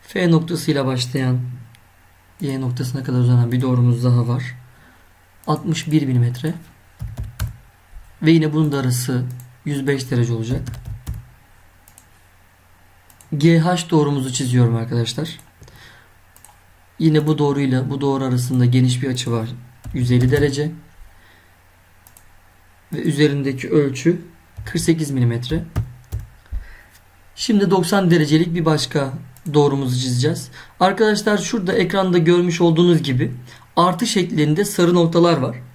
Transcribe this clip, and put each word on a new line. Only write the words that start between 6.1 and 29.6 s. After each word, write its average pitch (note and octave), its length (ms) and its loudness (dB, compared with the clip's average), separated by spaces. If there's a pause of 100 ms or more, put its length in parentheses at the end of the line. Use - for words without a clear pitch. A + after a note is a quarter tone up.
Ve D#3 100 4
yine D#3 220 4
bunun D#3 180 2
da C#3 80 -2
arası B2+ 440 -2 (420)
yüz C#3 220 -4
beş C3+ 240 -2
derece A#2+ 220 0
olacak. A2+ 280 -4 (2750)
G E3 220 4
H F3 300 0
doğrumuzu C#3+ 440 0
çiziyorum B2 420 2
arkadaşlar. A#2 640 -4 (1600)
Yine D3+ 280 4
bu D#3 100 2
doğruyla C#3 520 0
bu C#3 120 -4
doğru C3+ 220 0
arasında B2 420 0
geniş B2+ 380 2
bir C3+ 60 -4
açı B2 220 -4
var. A2+ 180 -4 (440)
Yüz B2 180 -2
elli B2+ 200 4
derece. D3 400 0 (2250)
Ve D3+ 40 -6
üzerindeki C#3 720 0
ölçü D3 520 0 (440)
kırk - 160 -6
sekiz D#3+ 300 -2
milimetre. B2+ 520 -2 (1700)
Şimdi G3 360 2
doksan F#3 400 2
derecelik D#3+ 440 2
bir E3+ 100 -2
başka D3 480 0 (400)
doğrumuzu C#3 460 2